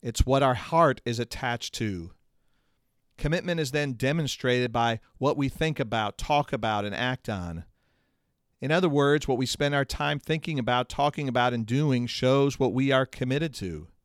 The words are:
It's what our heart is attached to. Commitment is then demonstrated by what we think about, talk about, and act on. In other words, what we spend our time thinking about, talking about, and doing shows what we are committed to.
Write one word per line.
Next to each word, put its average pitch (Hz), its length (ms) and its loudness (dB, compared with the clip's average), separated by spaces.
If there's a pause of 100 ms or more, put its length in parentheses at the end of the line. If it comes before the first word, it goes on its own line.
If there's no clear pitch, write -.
It's - 200 0
what 135 200 2
our 127 100 4
heart 147 500 2
is 120 160 -4
attached 120 540 -6
to. 90 380 -6 (1040)
Commitment 170 420 -2
is 143 120 -4
then 147 220 -2
demonstrated 127 800 0
by 117 280 0 (180)
what 135 180 0
we 139 140 0
think 160 300 -2
about, 110 400 -2
talk 147 340 0
about, 107 320 -2
and 101 80 -6
act 127 340 -4
on. 90 380 -6 (960)
In 131 100 -2
other 180 160 4
words, 143 400 4
what 127 120 0
we 131 80 0
spend 143 260 -2
our 139 100 2
time 147 360 -4
thinking 156 400 -4
about, 123 300 0
talking 147 380 0
about, 123 260 2
and 117 120 -2
doing 127 400 2
shows 135 540 2
what 127 120 2
we 131 200 2
are 131 160 4
committed 139 480 -4
to. 80 320 -8 (180)